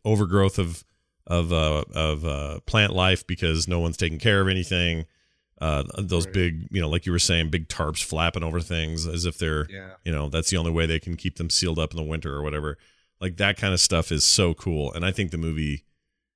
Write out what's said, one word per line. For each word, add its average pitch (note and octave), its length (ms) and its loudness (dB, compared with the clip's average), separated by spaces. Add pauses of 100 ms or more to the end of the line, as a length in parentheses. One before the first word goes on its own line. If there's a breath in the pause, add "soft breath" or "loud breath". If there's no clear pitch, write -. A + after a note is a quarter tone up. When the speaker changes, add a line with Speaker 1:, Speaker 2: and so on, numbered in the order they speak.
Speaker 1:
overgrowth G2 540 4
of, E2+ 260 -2 (420)
of, F2 260 2
uh, D#2 320 2 (100)
of, D#2 300 -2
uh, D2 420 -4
plant G#2 260 2
life F#2 320 2
because E2 440 0
no F2 100 0
one's E2 180 0
taking D#2+ 220 -2
care G2+ 220 4
of F#2+ 80 2
anything. F2 580 0 (540)
Uh, D2 240 0 (140)
those F2 260 0
Speaker 2:
Right. F#2 100 -6
Speaker 1:
big, E2+ 380 0
you G2 80 0
know, D#2+ 80 0
like E2+ 180 0
you F#2 60 0
were E2+ 80 4
saying, E2 300 2
big D#2+ 180 -2
tarps D2+ 340 -2
flapping E2 400 -2
over E2 180 -2
things D#2+ 460 -4
as E2+ 200 -2
if E2 120 -4
they're, D#2 320 0
Speaker 2:
Yeah. F#2+ 200 -16 (140)
Speaker 1:
you E2+ 60 -2
know, D2 200 -2
that's D#2+ 200 0
the F#2+ 60 2
only E2 160 0
way E2 140 2
they D#2+ 120 0
can E2+ 180 -6
keep - 200 -6
them E2+ 140 -4
sealed E2 280 0
up D#2 140 -2
in E2+ 60 -8
the D#2+ 40 -2
winter D#2 320 -6
or D2 80 -6
whatever. D2+ 360 -6 (420)
Like, F#2 160 -4
that G2+ 220 2
kind G2 160 0
of F2 60 2
stuff E2 300 2
is D2+ 140 2
so E2+ 300 4
cool. D2+ 380 -2
And E2 120 -4
I F#2 80 0
think F2+ 180 -2
the D#2+ 80 -6
movie D#2 460 -2 (520)